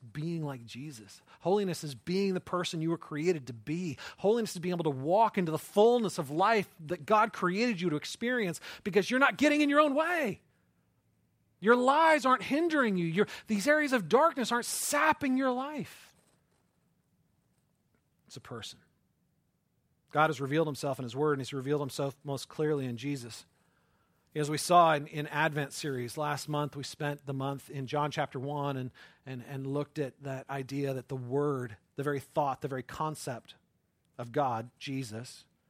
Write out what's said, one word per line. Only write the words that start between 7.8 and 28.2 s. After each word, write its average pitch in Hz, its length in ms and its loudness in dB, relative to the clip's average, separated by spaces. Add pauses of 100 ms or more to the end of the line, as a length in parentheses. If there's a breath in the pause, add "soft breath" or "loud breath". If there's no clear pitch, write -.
you 180 80 0
to 147 60 -2
experience 226 640 -4 (220 loud breath)
because 196 260 2
you're 247 100 2
not 254 180 4
getting 294 240 4
in 285 80 4
your 285 100 4
own 294 160 6
way. 311 460 0 (1200)
Your 220 160 6
lies 285 480 6
aren't 254 200 4
hindering 285 520 2
you. 170 120 2
Your, 170 200 2 (200 loud breath)
these 208 200 0
areas 294 260 4
of 202 140 2
darkness 262 440 4
aren't 240 140 0
sapping 294 720 0
your 262 140 2
life. 269 600 -8 (2250)
It's - 100 -18
a 120 40 -16
person. - 360 -14 (1300)
God 151 160 4
has 143 120 -2
revealed 147 280 0
himself 139 320 -6
in 131 40 -8
his 120 120 -10
word, 147 180 0
and 139 80 -4
he's 120 100 -10
revealed 139 300 -2
himself 139 420 -6
most 139 240 -8
clearly 151 380 -2
in 123 100 -6
Jesus. 120 500 -8 (880)
As 151 160 -2
we 156 60 -2
saw 170 360 8
in, 147 140 -2
in 151 200 -6
Advent 151 460 0
series, 127 420 -6
last 147 320 -4
month 147 280 -2
we 143 80 -10
spent 143 420 -8
the 139 80 -6
month 135 380 -6
in 139 160 -8
John 147 240 -2
chapter 143 280 -4